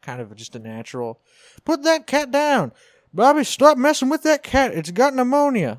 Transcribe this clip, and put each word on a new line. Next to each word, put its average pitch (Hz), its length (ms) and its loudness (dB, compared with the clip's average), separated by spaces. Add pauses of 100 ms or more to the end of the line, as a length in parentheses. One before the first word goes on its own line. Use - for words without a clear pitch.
kind 123 180 -14
of 107 160 -14
just 113 200 -20
a - 20 -14
natural, 113 640 -12 (440)
Put 302 200 -4
that 320 220 0
cat 277 240 -2
down! 277 420 0 (400)
Bobby, 262 320 2
stop 285 340 4
messing 269 300 0
with 311 160 -2
that 311 180 2
cat. 254 320 0
It's 165 160 -6
got 247 240 2
pneumonia. 254 640 0